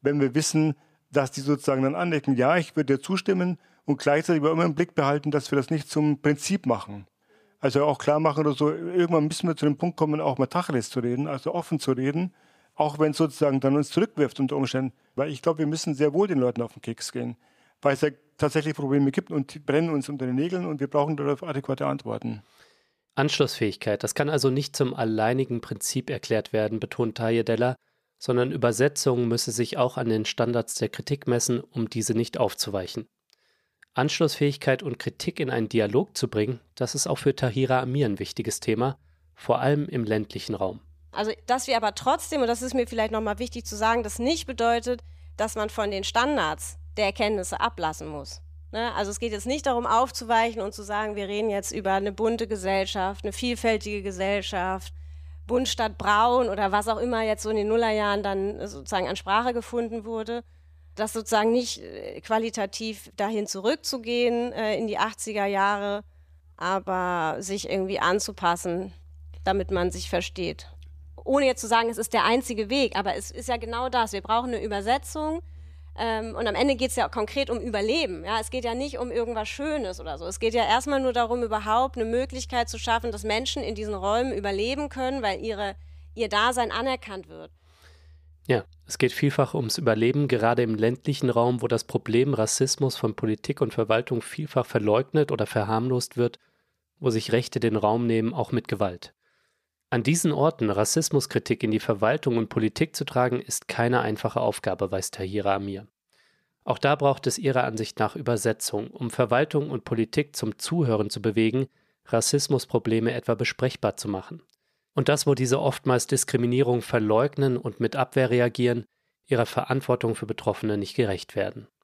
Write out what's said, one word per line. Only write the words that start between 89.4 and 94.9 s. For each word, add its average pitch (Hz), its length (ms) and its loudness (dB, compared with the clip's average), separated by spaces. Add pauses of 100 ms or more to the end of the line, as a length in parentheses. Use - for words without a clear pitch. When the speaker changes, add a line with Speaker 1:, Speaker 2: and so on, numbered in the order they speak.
Speaker 2:
ums 117 220 -2
Überleben, 131 520 2
gerade 120 340 4
im 110 140 0
ländlichen 123 540 0
Raum, 120 300 4
wo 120 80 -2
das 120 160 2
Problem 127 480 2
Rassismus 131 640 2
von 110 180 -2
Politik - 460 -2
und 113 140 0
Verwaltung 113 480 0
vielfach - 420 -2
verleugnet 120 680 2